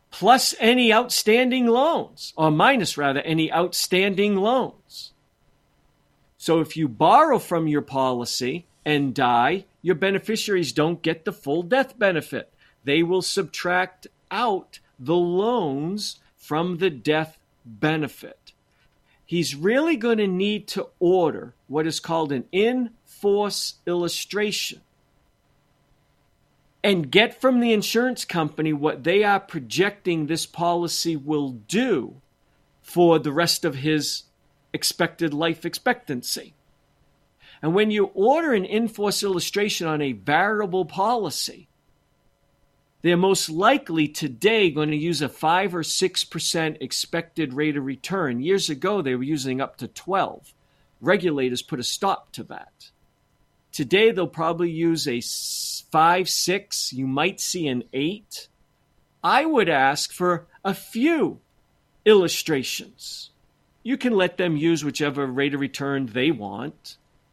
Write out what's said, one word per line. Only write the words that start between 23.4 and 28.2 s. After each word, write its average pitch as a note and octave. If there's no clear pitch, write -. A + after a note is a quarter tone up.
illustration F3
and F3
get A3+
from B3+
the A#3+
insurance A#3